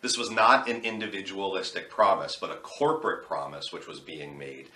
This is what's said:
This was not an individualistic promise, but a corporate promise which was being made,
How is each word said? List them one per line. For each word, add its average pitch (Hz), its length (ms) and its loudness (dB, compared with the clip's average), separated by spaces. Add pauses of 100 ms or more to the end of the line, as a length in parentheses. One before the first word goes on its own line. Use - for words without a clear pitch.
This 123 180 -2
was 113 140 -4
not 120 360 6
an 117 140 0
individualistic 98 1040 -4
promise, 95 460 4
but - 160 -6
a - 60 -8
corporate - 680 0
promise 78 480 -6
which - 140 -10
was 76 140 -12
being 73 360 -12
made, 69 400 -12